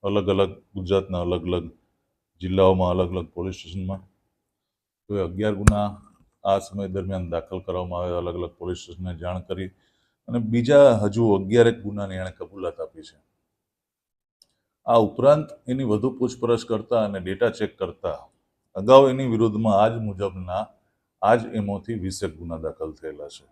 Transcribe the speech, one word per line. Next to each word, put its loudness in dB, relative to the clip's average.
અલગ 0
અલગ 2
ગુજરાતના -2
અલગ -2
અલગ -4
જિલ્લાઓમાં, 4
અલગ 0
અલગ -6
પોલીસ -8
સ્ટેશનમાં, -10
તો -
એ -2
અગિયાર -2
ગુના 2
આ 2
સમય -8
દરમિયાન -6
દાખલ -8
કરવામાં -6
આવ્યા, -4
અલગ -6
અલગ -8
પોલીસ -8
સ્ટેશનને -12
જાણ -8
કરી -8
અને -6
બીજા 8
હજુ 0
અગિયાર 4
એક -8
ગુનાની -8
એણે -8
કબૂલાત -8
આપી -12
છે. -20
આ 4
ઉપરાંત 4
એની -2
વધુ 0
પૂછપરછ -2
કરતા 0
અને -6
ડેટા -2
ચેક -4
કરતા -6
અગાઉ 8
એની -4
વિરુદ્ધમાં 2
આ 4
જ -6
મુજબના -6
આ 6
જ -2
એમોથી -6
વીસેક -6
ગુના -10
દાખલ -8
થયેલા -14
છે. -20